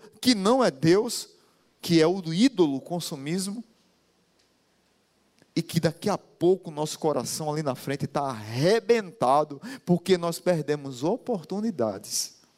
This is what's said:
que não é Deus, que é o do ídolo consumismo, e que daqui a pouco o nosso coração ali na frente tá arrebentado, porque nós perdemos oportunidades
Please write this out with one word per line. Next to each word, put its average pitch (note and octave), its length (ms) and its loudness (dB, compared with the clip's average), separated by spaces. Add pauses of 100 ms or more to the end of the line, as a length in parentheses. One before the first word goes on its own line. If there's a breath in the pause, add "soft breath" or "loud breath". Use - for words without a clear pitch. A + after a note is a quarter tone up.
(200 loud breath)
que B3+ 140 4
não A3 280 2
é G3 80 2
Deus, F3 600 0 (500 soft breath)
que E3+ 180 2
é D#3 80 6
o F#3+ 140 0
do D#3+ 140 -6
ídolo F3+ 440 2
consumismo, F3 840 -6 (1900)
e E3+ 60 0
que E3 180 -4
daqui E3 280 -2
a F#3 80 0
pouco F3+ 540 0
o - 20 -12
nosso D3+ 240 -6
coração D3 540 -4
ali D3+ 100 -4
na C#3+ 140 -2
frente C#3+ 320 -6
tá D3 140 -4
arrebentado, C#3+ 1400 0 (240 loud breath)
porque F3+ 320 2
nós E3+ 220 -2
perdemos D3 640 -2
oportunidades F#3 1300 -4 (220)